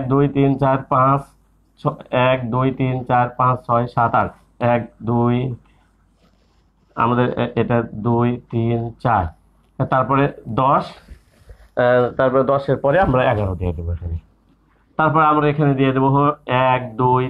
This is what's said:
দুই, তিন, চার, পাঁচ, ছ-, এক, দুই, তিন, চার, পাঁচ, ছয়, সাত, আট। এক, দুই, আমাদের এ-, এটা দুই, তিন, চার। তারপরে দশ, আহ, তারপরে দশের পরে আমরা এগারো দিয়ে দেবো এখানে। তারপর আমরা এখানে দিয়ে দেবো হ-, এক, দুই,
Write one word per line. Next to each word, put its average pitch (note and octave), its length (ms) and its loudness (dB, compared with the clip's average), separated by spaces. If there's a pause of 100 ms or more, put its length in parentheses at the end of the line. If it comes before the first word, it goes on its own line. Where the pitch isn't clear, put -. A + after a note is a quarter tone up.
দুই, C#3 200 2
তিন, C#3 300 2
চার, C3+ 200 2 (100)
পাঁচ, C3+ 320 2 (600)
ছ-, - 300 -4
এক, B2+ 280 2 (120)
দুই, B2+ 200 0
তিন, B2+ 340 -4
চার, B2 240 2
পাঁচ, B2+ 280 0 (100)
ছয়, A#2+ 200 0
সাত, A#2 280 0
আট। G2+ 160 0 (300)
এক, A#2+ 220 0 (200)
দুই, A#2+ 340 0 (1600)
আমাদের A#2+ 300 2 (120)
এ-, A#2+ 180 -2
এটা A#2 260 0 (120)
দুই, A#2 340 0 (220)
তিন, A#2 280 -2 (200)
চার। G#2+ 260 0 (640)
তারপরে C3+ 340 2 (240)
দশ, C3+ 360 0 (920)
আহ, B2 400 2
তারপরে C3 280 2
দশের C#3 320 0
পরে C#3+ 240 0
আমরা B2+ 240 2
এগারো G#2 300 0
দিয়ে F2+ 180 -4
দেবো E2 200 -8
এখানে। E2 240 -8 (800)
তারপর D#3 240 2
আমরা D3+ 260 2
এখানে D3 260 2
দিয়ে C3+ 180 2
দেবো C3+ 160 2
হ-, C#3+ 280 2 (100)
এক, B2+ 500 0
দুই, B2+ 340 2